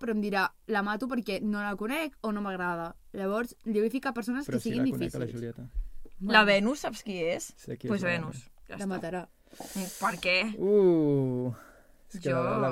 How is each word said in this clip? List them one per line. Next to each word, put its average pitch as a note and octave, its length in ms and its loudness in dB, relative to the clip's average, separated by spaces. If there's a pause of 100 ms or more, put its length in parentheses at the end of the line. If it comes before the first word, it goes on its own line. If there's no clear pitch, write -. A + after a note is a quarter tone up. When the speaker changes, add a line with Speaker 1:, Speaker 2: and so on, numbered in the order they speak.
Speaker 1:
però A#3 100 -4
em G#3+ 80 0
dirà, G3+ 220 0 (260)
la G#3 160 2
mato G#3+ 240 -2
perquè A#3 340 -2
no G#3 220 -2
la G3+ 160 -4
conec C#4+ 380 -4 (100)
o G#3 80 0
no G#3 80 -2
m'agrada. F3+ 460 -4 (260)
Llavors, G3+ 380 -2 (100)
li G#3+ 160 0
vull A3 140 2
ficar C4+ 180 -2
persones A#3+ 380 -4
Speaker 2:
Però B3+ 80 0
Speaker 1:
que - 80 -2
Speaker 2:
si A3+ 80 -2
Speaker 1:
siguin B3 100 0
Speaker 2:
la C4 80 2
conec, D#3+ 240 -2
a C3 60 -4
la B2 80 -2
Speaker 1:
difícils. A#2+ 100 -8
Speaker 2:
Julieta. A#2 300 -10 (500)
Speaker 1:
Bueno. G3 160 -2
Speaker 3:
La G#3+ 80 10
Venus, G3+ 400 4
saps - 240 -4
qui G3 160 -4
és? - 320 -2
Speaker 2:
Sé - 220 -10
qui - 100 -8
és G#3+ 60 2
Speaker 3:
Pues F#3+ 100 0
Speaker 2:
la F3 140 2
Speaker 3:
Venus. D3+ 240 -6
Speaker 2:
Venus. - 80 -20 (180)
Speaker 3:
Ja - 80 -12
Speaker 1:
La G3 80 -8
Speaker 3:
està. G3 80 -4
Speaker 1:
matarà. F3 320 -4 (300)
Speaker 3:
Mm, - 340 -8 (140)
per F3+ 180 2
què? F3+ 160 2 (220)
Speaker 2:
Uh, D3 960 4 (580)
és F#3 80 -12
que D3 100 -2
la, C3 60 2
Speaker 3:
Jo. B2+ 240 0
Speaker 2:
la C3+ 120 2